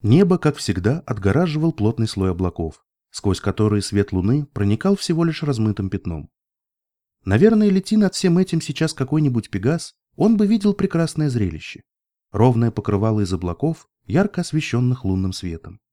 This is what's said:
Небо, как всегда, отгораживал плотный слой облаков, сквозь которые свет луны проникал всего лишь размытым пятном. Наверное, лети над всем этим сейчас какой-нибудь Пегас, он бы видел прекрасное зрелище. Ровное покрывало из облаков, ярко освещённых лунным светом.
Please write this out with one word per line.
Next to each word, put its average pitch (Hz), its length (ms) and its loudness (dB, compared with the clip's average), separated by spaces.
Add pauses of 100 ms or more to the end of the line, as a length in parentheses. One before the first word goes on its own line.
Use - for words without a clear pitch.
Небо, 175 320 4
как 151 220 -2
всегда, 104 480 -2
отгораживал 151 680 0
плотный 110 340 -2
слой 95 260 -2
облаков, 85 520 -4 (260)
сквозь - 300 -2
которые 104 400 0
свет 101 320 -2
луны 107 320 0
проникал 101 520 0
всего 170 280 -2
лишь 160 180 -2
размытым 110 460 -2
пятном. 85 400 -8 (960)
Наверное, 208 460 4
лети 190 260 0
над 202 180 2
всем 175 220 2
этим 180 240 0
сейчас 156 320 -4
какой-нибудь 135 560 -2
Пегас, 120 460 -4 (200)
он 220 220 2
бы 208 100 2
видел 208 280 2
прекрасное 165 560 -2
зрелище. 92 500 -4 (520)
Ровное 117 380 4
покрывало 107 520 0
из 92 100 -2
облаков, 90 560 -4 (160)
ярко 180 380 -2
освещённых 127 640 -2
лунным 95 260 -2
светом. 87 480 -12 (120)